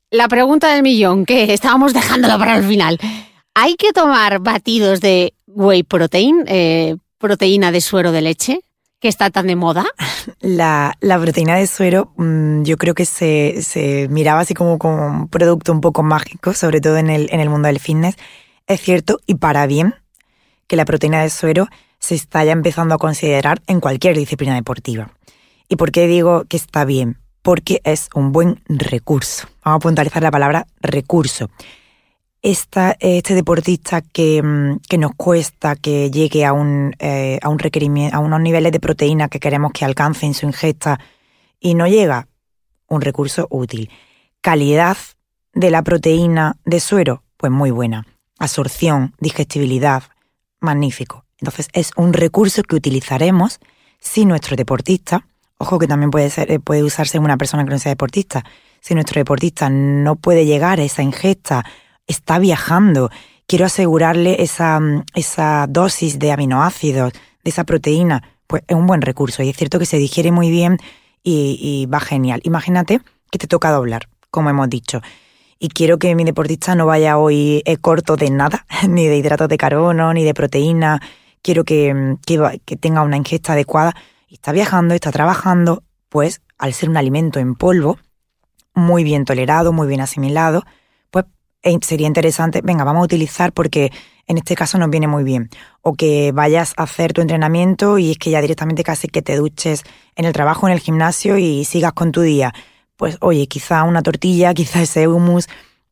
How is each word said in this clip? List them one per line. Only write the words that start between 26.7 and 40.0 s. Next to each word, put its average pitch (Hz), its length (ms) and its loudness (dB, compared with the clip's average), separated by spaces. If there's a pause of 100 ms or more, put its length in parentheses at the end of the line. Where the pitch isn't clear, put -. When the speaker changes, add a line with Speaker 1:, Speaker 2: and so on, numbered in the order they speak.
Speaker 2:
bien? 131 320 -2 (240)
Porque 180 420 0
es 156 320 -2
un 139 160 0
buen 170 360 2
recurso. 139 800 -4 (160)
Vamos 156 140 2
a - 20 -4
puntualizar 156 440 0
la 156 80 2
palabra 147 360 0 (140)
recurso. 139 680 -2 (920)
Esta, 190 580 0
este 180 340 0
deportista 170 680 0
que, 156 420 0
mm, 147 440 -2
que 175 120 0
nos 147 160 0
cuesta 160 600 -2
que 143 360 -2
llegue 151 340 0
a 139 80 2
un, 143 460 0
eh, 135 420 -4
a 147 80 -4
un 151 80 -2
requerimiento, 147 580 -2
a 147 40 -2
unos 156 200 0
niveles 165 320 2
de 160 80 0
proteína 151 500 0
que 143 100 -10
queremos 147 340 -2
que - 100 -8
alcance 147 440 -2